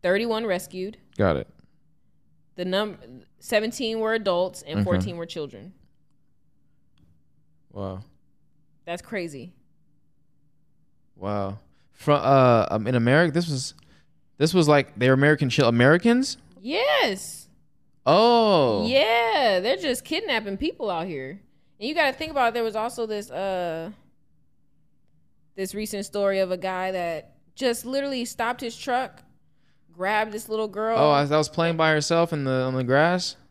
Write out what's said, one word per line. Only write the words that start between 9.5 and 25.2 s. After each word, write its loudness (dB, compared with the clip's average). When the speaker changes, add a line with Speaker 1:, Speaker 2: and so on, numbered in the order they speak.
Speaker 2:
Wow. -6
Fro-, 0
uh, 4
um, -2
in 0
America, 4
this -2
was, -6
this 2
was, 6
like, 4
they 2
were 6
American 4
chil-, 4
Americans? 4
Speaker 1:
Yes. -2
Speaker 2:
Oh. 4
Speaker 1:
Yeah, 2
they're 0
just -4
kidnapping -4
people -6
out -4
here. -10
And -6
you -6
gotta 2
think -10
about 2
it, -6
there -2
was -4
also -6
this, -8
uh, -6